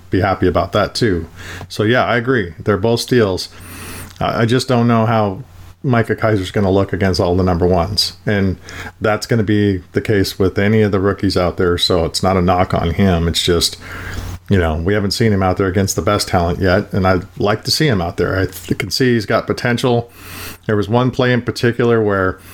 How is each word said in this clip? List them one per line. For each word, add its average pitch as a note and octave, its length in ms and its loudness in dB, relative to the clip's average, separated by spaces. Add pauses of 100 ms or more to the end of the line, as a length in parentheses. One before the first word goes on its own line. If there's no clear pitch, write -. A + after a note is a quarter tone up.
(100)
be F#2+ 100 0
happy F#2+ 260 0
about F2 280 0
that, G2+ 200 0
too. F2 320 0 (420)
So, - 140 -4
yeah, A2 220 2
I A2 140 0
agree. A#2 420 -2
They're G#2 180 0
both A2+ 220 0
steals. G#2 480 0 (720)
I, F#2 220 0
I A#2+ 40 4
just B2 220 0
don't A#2+ 180 2
know A2+ 200 2
how A2 360 0 (420)
Micah A#2 320 0
Kiser's G#2 340 0
gonna G2+ 220 0
look G2 200 2
against F#2+ 280 0
all F2 160 2
the F#2 80 2
number F2+ 200 2
ones. F2+ 520 0 (100)
And G2 320 0 (420)
that's G#2+ 260 0
gonna A2+ 180 0
be G2+ 340 2 (140)
the G2+ 80 0
case G2 360 0
with F#2 220 0
any G#2+ 240 4
of G2+ 80 2
the G2+ 80 2
rookies F#2+ 380 0
out F2 200 2
there, F2 220 2
so E2+ 260 2
it's - 160 -4
not F#2+ 160 2
a F#2 60 2
knock F2+ 320 2
on - 200 0
him. F2 340 2
It's D#2+ 160 -2
just, E2+ 320 0 (760)
you G2+ 80 4
know, D#2+ 180 0
we E2+ 160 0
haven't G2+ 200 0
seen A2+ 200 2
him G2 100 2
out F#2 140 2
there G2 120 0
against F#2+ 260 0
the - 80 -2
best G#2 240 0
talent F2 320 0
yet, F#2+ 340 0
and F#2 140 0
I'd F#2 180 2 (140)
like G#2+ 240 0
to - 80 -6
see - 160 0
him G#2+ 160 0
out F2 140 -6
there. F#2 200 -2
I F#2 100 0
th-, - 300 -8
can F#2+ 140 -6
see B2+ 240 2
he's A2 100 0
got A2 220 -2
potential. A#2+ 640 0 (560)
There G#2+ 100 0
was G2 120 0
one A#2+ 240 2
play B2 200 2
in A#2+ 100 0
particular A#2 600 0
where, G2 380 0 (140)